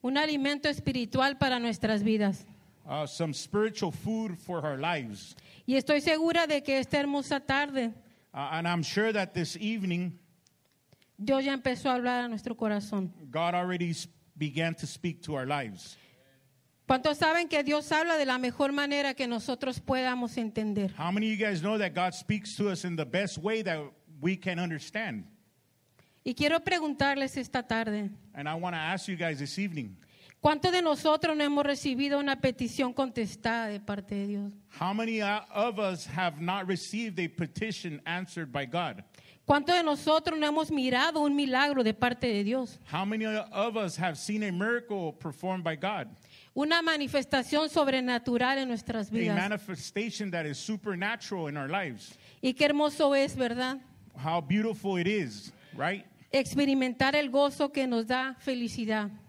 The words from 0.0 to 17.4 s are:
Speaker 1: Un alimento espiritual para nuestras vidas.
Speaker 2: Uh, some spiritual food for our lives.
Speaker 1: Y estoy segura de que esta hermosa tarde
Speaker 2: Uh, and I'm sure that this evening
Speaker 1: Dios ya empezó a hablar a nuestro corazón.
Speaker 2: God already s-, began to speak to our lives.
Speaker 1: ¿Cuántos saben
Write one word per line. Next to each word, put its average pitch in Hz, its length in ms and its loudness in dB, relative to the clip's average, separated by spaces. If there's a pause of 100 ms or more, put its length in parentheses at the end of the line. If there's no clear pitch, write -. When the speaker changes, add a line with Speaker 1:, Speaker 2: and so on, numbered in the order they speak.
Speaker 1:
Un 262 140 0
alimento 294 500 2
espiritual 262 680 0
para 254 220 2
nuestras 220 440 0
vidas. 208 420 2 (400)
Speaker 2:
Uh, 151 200 -2
some 160 260 -2
spiritual 208 600 -2
food 220 460 -4
for 170 280 -4
our 147 120 -2
lives. 135 580 -4 (300)
Speaker 1:
Y 254 100 2
estoy 285 260 4
segura 330 460 4
de 294 140 2
que 269 180 0
esta 277 200 0
hermosa 285 400 0
tarde 269 540 0 (400)
Speaker 2:
Uh, 135 200 -6
and 165 140 0
I'm 170 140 2
sure 214 320 2
that 196 200 0
this 175 240 -2
evening 185 600 -2 (1000)
Speaker 1:
Dios 269 280 2
ya 277 80 0
empezó 262 360 -2
a 254 60 4
hablar 247 280 0
a 240 60 -4
nuestro 220 260 -6
corazón. 208 560 -2 (180)
Speaker 2:
God 165 240 2
already 180 380 0
s-, - 160 -6 (300)
began 156 380 0
to - 120 -8
speak - 360 -6
to 151 120 -6
our 131 100 -2
lives. 127 500 -4 (920)
Speaker 1:
¿Cuántos 277 300 2
saben 330 320 4